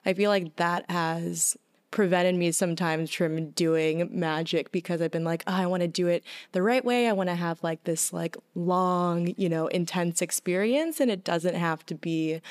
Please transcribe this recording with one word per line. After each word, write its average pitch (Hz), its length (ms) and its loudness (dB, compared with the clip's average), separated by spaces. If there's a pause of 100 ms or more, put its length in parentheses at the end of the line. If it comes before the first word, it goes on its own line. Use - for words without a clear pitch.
I 190 80 2
feel 202 160 2
like 185 260 0
that 175 340 0
has 170 680 -2 (340)
prevented 180 440 4
me 175 160 2
sometimes 165 600 0
from 160 380 -2
doing 160 640 2
magic, 160 600 -2
because 170 300 -2
I've 165 80 2
been 165 140 -2
like, 165 240 -2
"Oh, 190 60 0
I 185 120 0
wanna 180 220 0
do 175 180 -2
it 175 180 2 (280)
the 185 100 0
right 247 240 2
way. 240 220 2
I 220 60 2
wanna 185 200 0
have, 170 300 -2
like, 165 220 -4
this, 165 280 -2
like, 165 240 -4 (160)
long, 175 840 0
you 190 120 0
know, 160 160 0
intense 175 560 -2
experience." 220 800 0
And 262 100 4
it 190 140 -2
doesn't 170 320 0
have 165 320 -2
to 170 80 -6
be, 160 560 -2